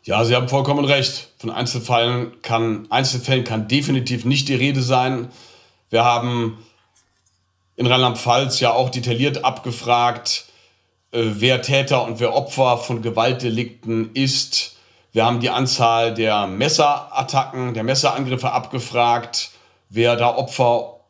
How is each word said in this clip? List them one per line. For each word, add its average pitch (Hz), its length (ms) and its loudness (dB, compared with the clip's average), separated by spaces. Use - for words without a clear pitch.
Ja, 107 220 0
Sie 120 100 2
haben 127 140 0
vollkommen 139 340 0
recht. 135 540 0
Von - 140 -8
Einzelfällen 120 880 -2
kann, 113 480 -2
Einzelfällen 127 560 0
kann 110 240 -4
definitiv 123 560 0
nicht 139 240 0
die 135 60 0
Rede 135 260 0
sein. 127 480 0
Wir 113 140 4
haben 117 540 0
in 123 100 0
Rheinland-Pfalz 123 760 2
ja 117 140 2
auch 123 160 2
detailliert 123 560 -2
abgefragt, 120 1000 -2
äh, 117 120 0
wer 123 260 2
Täter 135 420 2
und 113 160 -6
wer 120 140 0
Opfer 131 440 2
von 117 260 -6
Gewaltdelikten 117 1120 -2
ist. - 540 -2
Wir 110 120 4
haben 120 160 2
die 127 80 0
Anzahl 117 640 2
der 104 340 0
Messerattacken, 131 1300 0
der 110 100 -4
Messerangriffe 127 680 -2
abgefragt, 120 1000 -2
wer 117 260 2
da 120 220 2
Opfer 120 720 0